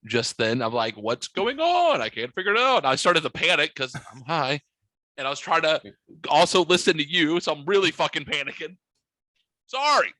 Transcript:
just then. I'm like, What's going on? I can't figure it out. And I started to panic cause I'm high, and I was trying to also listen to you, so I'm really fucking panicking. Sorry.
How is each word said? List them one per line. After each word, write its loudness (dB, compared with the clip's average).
just -2
then. 0
I'm -2
like, -2
What's -6
going -4
on? 2
I -4
can't -8
figure -2
it 2
out. 2
And -2
I 4
started 2
to -4
panic 0
cause -8
I'm -20
high, -2
and -8
I -4
was -6
trying 0
to 2
also 4
listen 2
to -2
you, 0
so -2
I'm -8
really 2
fucking -2
panicking. -8
Sorry. 0